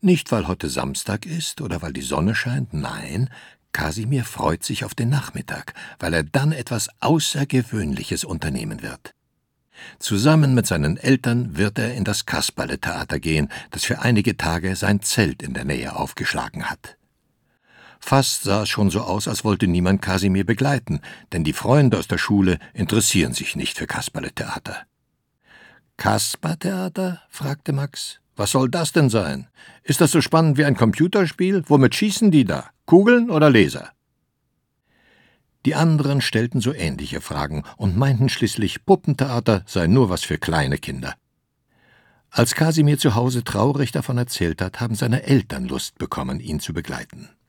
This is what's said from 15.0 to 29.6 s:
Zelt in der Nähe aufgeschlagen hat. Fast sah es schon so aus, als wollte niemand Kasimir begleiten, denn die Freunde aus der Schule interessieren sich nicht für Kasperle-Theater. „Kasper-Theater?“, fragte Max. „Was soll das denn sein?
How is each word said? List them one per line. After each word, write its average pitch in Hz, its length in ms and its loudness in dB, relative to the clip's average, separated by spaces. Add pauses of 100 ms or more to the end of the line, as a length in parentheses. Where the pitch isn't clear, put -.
Zelt 76 420 0
in 65 120 -8
der - 100 -8
Nähe 65 320 -4
aufgeschlagen - 680 -6
hat. - 340 -12 (1000)
Fast - 440 2
sah 101 180 2
es 98 60 -4
schon 101 220 2
so 92 100 -2
aus, 101 280 -4
als 110 160 -6
wollte 104 220 2
niemand 90 360 2
Kasimir 95 420 0
begleiten, 131 560 0 (320)
denn 85 120 -2
die 76 80 -2
Freunde 123 460 4
aus 80 100 -6
der 87 100 -2
Schule 95 400 2 (160)
interessieren 92 580 2
sich - 240 -8
nicht - 220 -6
für - 80 -8
Kasperle-Theater. - 880 -8 (1200)
„Kasper-Theater?“, 180 1300 -4
fragte 143 440 -8
Max. - 460 -6 (180)
„Was 101 160 -2
soll 131 180 2
das 165 220 -4
denn 147 180 4
sein? 78 380 -2 (340)